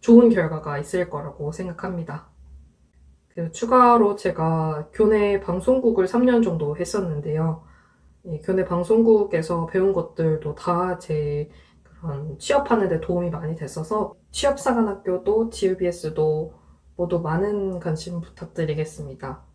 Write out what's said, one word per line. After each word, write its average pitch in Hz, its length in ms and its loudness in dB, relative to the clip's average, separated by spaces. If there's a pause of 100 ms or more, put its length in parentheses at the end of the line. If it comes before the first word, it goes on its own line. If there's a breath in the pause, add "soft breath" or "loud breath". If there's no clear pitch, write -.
좋은 233 280 10
결과가 156 500 -2
있을 175 300 -4
거라고 147 420 -10
생각합니다. 170 760 -10 (1000)
그리고 165 220 -6
추가로 233 640 6
제가 160 800 -2
교내 208 460 4
방송국을 196 680 2
삼 247 180 2
년 240 160 4
정도 160 360 -2
했었는데요. 160 880 -4 (600 soft breath)
이 160 160 -10
교내 185 240 0
방송국에서 175 1000 2
배운 190 260 2
것들도 160 640 -2
다 175 440 -2
제 147 500 -4 (340 soft breath)
그런 147 560 -10
취업하는 240 480 0
데 165 140 -2
도움이 175 280 -2
많이 160 260 -6
됐어서 160 580 -6 (180)
취업사관학교도 226 1160 0
지유비에스도 165 1040 -2 (420 soft breath)
모두 175 260 -2
많은 190 580 -2
관심 170 420 -6
부탁드리겠습니다. 151 1200 -8 (120)